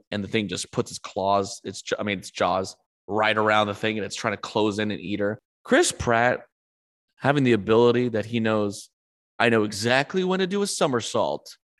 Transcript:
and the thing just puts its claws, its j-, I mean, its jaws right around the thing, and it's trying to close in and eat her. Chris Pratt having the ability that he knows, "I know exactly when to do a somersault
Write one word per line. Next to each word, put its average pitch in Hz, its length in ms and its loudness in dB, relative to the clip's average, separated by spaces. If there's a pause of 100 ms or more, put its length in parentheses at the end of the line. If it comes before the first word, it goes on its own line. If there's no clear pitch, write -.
(120)
and 104 120 -6
the 95 40 -8
thing 107 200 -2
just - 240 -8
puts - 200 -4
its - 80 -12
claws, 98 640 -2
its 98 180 -12
j-, - 180 -4
I 104 40 -6
mean, 101 160 -4
its - 100 -14
jaws 95 460 -2 (320)
right 107 280 0
around 107 320 2
the 101 60 -4
thing, 110 240 -4
and 98 80 -6
it's - 100 -10
trying 110 180 -4
to 98 40 -8
close 107 420 -2
in 107 120 -2
and 98 100 -8
eat 98 180 -6
her. 104 200 -4 (240)
Chris 339 280 2
Pratt 120 500 0 (760)
having 139 280 2
the 123 100 6
ability 117 560 4
that 107 160 -2
he 117 140 -4
knows, 107 500 -2 (500)
"I 117 100 6
know 113 140 4
exactly 120 600 0
when 185 160 0
to 190 80 0
do 202 140 -4
a 202 60 -2
somersault 110 880 -2 (220)